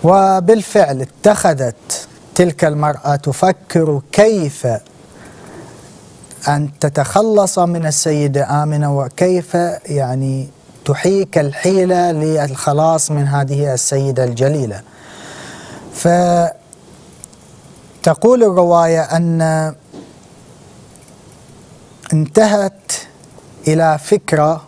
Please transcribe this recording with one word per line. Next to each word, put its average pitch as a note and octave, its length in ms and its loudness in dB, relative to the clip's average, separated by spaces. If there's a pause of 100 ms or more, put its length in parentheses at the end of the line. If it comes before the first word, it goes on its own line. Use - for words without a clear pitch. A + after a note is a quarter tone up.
وبالفعل F#3+ 960 2
اتخذت C#3 1040 -2 (280)
تلك F3 300 2
المرأة D3 500 -2
تفكر D3+ 880 0 (100)
كيف G3+ 560 0 (1800)
أن D3 220 -2 (100)
تتخلص G3 800 0
من E3+ 260 0
السيدة D3 800 0
آمنة، D3 340 -2
وكيف، F3 600 -2 (280)
يعني، C3+ 640 -4 (360)
تحيك F#3+ 520 0
الحيلة F3 760 0
للخلاص D#3 1000 0
من C#3+ 160 0
هذه C#3+ 460 -2
السيدة C3+ 500 -2
الجليلة. B2 580 -2 (1120)
فتقول F3 600 0 (1900)
الرواية E3+ 580 4
أن D#3+ 720 0 (2500)
انتهت G3+ 800 0 (760)
إلى D#3 300 2
فكرة D#3 680 0